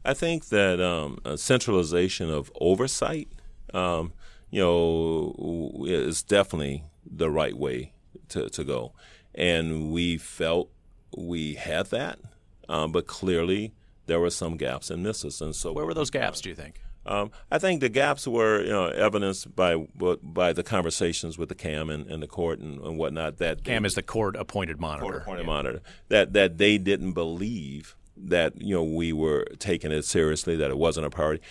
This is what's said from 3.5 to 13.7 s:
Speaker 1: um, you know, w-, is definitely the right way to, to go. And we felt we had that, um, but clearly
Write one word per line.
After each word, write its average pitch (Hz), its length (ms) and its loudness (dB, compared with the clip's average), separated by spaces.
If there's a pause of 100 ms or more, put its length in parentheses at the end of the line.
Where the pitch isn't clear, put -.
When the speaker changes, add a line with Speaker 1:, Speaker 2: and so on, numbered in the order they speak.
Speaker 1:
um, 85 420 -2 (360)
you - 100 -2
know, 82 760 2
w-, 80 480 -6
is 80 380 -2
definitely 78 640 2 (200)
the 80 240 -2
right 73 260 0
way 64 380 -4 (360)
to, 57 200 -4
to - 140 -8
go. 64 300 -6 (420)
And 80 560 0
we 85 260 0
felt 82 540 -2 (440)
we 80 380 -4
had 85 380 -4
that, 127 260 -4 (500)
um, 80 240 -2
but 82 140 0
clearly 92 680 0 (340)